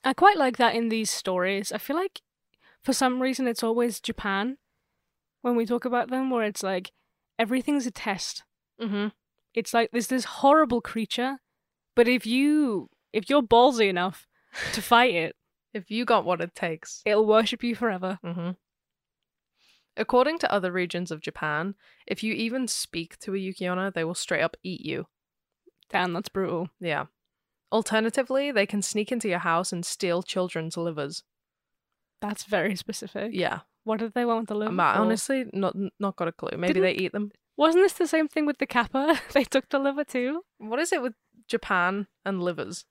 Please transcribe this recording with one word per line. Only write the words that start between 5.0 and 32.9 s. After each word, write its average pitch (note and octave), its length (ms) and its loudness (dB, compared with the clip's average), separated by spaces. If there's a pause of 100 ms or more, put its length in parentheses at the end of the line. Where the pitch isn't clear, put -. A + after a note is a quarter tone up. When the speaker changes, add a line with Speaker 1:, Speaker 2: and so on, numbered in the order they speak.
Speaker 1:
when B3 140 0
we A3+ 100 2
talk A#3+ 180 -2
about B3 260 0
them, C4 200 -2
where A#3 140 0
it's - 200 -4
like, F#3+ 260 -4 (480)
everything's B3+ 480 0
a A#3+ 60 -2
test. - 500 -6 (380)
Speaker 2:
Mm-hmm. G#3 280 -2 (460)
Speaker 1:
It's - 200 -4
like, A#3 180 2
there's A#3 160 -2
this B3+ 160 0
horrible C#4 560 4
creature, B3 580 -4 (560)
but A#3+ 140 6
if B3 180 2
you, C4 600 2 (240)
if G#3+ 180 -4
you're C#4+ 120 6
ballsy A3+ 460 6
enough F3+ 380 -2 (460)
to A3 100 -4
fight A#3+ 320 6
it, E3 260 -2
Speaker 2:
<laughs> - 60 -20 (280)
If G3+ 160 -10
you A#3 140 -2
got G#3 220 4
what E3+ 160 0
it F3 120 -8
takes. - 520 -6
Speaker 1:
it'll A3 180 6
worship G#3+ 400 4
you A#3+ 100 0
forever. F#3+ 480 -4
Speaker 2:
Mm-hmm. E3+ 280 -4 (1500)
According B3+ 440 2
to - 120 0
other F#3 200 0
regions F3+ 380 -4
of D#3 120 -8
Japan, D#3+ 520 -4 (320)
if F#3+ 160 -6
you A3 120 -2
even A#3 340 -4
speak - 520 -8
to F#3+ 140 -8
a G3 40 -4
Yuki-onna, F#3 560 -4
they E3 100 -2
will E3+ 100 -4
straight - 280 -2
up E3 200 -2
eat F#3 220 -10
you. D3+ 220 -6 (840)
Speaker 1:
Damn, F3+ 240 0
that's F3+ 160 -6
brutal. F3 380 -4 (120)
Speaker 2:
Yeah. D3 260 -4 (640)
Alternatively, A3+ 800 0
they G#3 140 2
can G#3 160 -2
sneak G#3 300 -4
into A3+ 160 -4
your F3 100 2
house E3+ 340 0
and F3 120 -6
steal F3+ 380 -2
children's F3 540 -4
livers. D#3+ 480 -6 (960)
Speaker 1:
That's G#3 240 -8
very G3 320 0
specific. G#3 580 -8